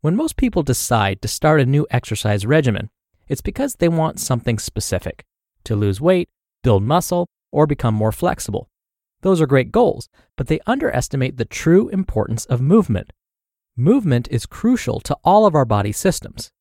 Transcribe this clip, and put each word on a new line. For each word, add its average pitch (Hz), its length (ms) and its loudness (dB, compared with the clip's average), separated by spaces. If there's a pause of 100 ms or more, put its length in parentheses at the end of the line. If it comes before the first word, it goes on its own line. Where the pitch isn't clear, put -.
When 160 140 0
most 302 220 -2
people 208 260 0
decide 107 580 0
to 107 60 -6
start 156 340 2
a 123 60 2
new 143 240 2
exercise 104 520 -2
regimen, 120 460 0 (380)
it's - 140 -6
because 262 340 -4
they 170 140 0
want 165 300 -2
something 120 380 -2
specific, - 680 -6 (420)
to 110 100 -2
lose 101 260 0
weight, 180 260 2 (360)
build 104 180 4
muscle, 175 460 0 (240)
or 151 160 0
become 131 260 0
more 107 180 0
flexible. - 600 -4 (500)
Those 190 180 2
are 156 60 4
great 139 260 2
goals, - 380 0 (260)
but - 120 -6
they 156 180 0
underestimate 135 720 -2
the 113 80 -4
true 185 440 2
importance 113 560 -4
of 123 140 -2
movement. 151 540 2 (640)
Movement 147 540 2
is - 160 -4
crucial - 540 -2
to - 220 -4
all 208 220 6
of 180 80 4
our 147 100 4
body 104 280 0
systems. - 580 -4 (120)